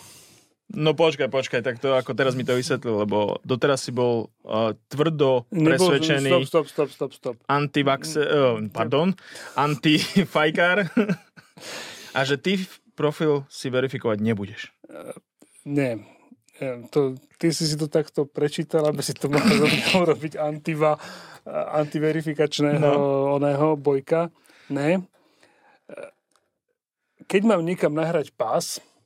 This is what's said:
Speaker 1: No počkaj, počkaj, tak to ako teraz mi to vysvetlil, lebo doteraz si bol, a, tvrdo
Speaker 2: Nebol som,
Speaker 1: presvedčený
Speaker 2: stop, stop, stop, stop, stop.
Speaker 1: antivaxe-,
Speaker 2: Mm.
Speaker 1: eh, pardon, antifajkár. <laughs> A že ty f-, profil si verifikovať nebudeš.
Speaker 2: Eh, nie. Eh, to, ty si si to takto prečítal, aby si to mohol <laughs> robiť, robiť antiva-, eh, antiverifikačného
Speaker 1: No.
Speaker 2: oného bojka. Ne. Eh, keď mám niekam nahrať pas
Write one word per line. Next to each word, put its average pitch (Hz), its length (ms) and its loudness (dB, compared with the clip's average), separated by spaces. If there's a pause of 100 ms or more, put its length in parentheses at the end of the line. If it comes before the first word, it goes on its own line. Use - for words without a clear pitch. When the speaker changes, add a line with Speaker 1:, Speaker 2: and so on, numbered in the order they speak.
(720)
Speaker 1:
No 156 240 0
počkaj, 160 340 2
počkaj, 135 320 -2
tak 123 160 -2
to 135 160 0
ako 131 220 0
teraz 135 180 2
mi 127 160 -4
to 127 60 2
vysvetlil, 123 500 -2
lebo 104 380 0
doteraz 131 400 0
si - 80 -10
bol, 120 400 0 (100)
a, 110 320 -2 (140)
tvrdo 139 580 2
Speaker 2:
Nebol - 80 -20
som, 160 160 2 (240)
Speaker 1:
presvedčený 139 400 2
Speaker 2:
stop, 131 140 2
stop, 151 200 0
stop, 147 220 -2
stop, 135 240 -8
stop. - 220 -8 (100)
Speaker 1:
antivaxe-, 143 760 0
Speaker 2:
Mm. 147 100 -2 (320)
Speaker 1:
eh, 107 60 -8
pardon, 139 420 0 (400)
antifajkár. 160 1300 2 (640)
<laughs> - 680 -16
A 131 60 2
že 139 140 0
ty 185 200 0
f-, 185 220 -8 (140)
profil 147 540 0
si - 220 -10
verifikovať 123 500 -2
nebudeš. 101 520 -4 (160)
Speaker 2:
Eh, - 260 -16 (540)
nie. 139 320 -2 (580)
Eh, 127 220 -8 (100)
to, 135 300 0 (160)
ty 170 160 0
si 160 160 -2
si 151 80 -2
to 151 120 -4
takto 151 380 -2
prečítal, 147 640 -2
aby 147 160 -2
si 151 100 -6
to 143 160 -4
mohol 147 160 2 (160)
<laughs> - 0 -
robiť, - 220 2 (100)
robiť 156 440 2
antiva-, 151 600 0
eh, - 560 -16 (240)
antiverifikačného 151 1040 0
Speaker 1:
No. 143 560 2
Speaker 2:
oného 143 400 2
bojka. 143 560 0 (360)
Ne. 151 360 0 (800)
Eh, - 260 -16 (1120)
keď 202 220 0
mám 214 160 4
niekam 170 320 0
nahrať 160 400 -2
pas - 480 -2 (260)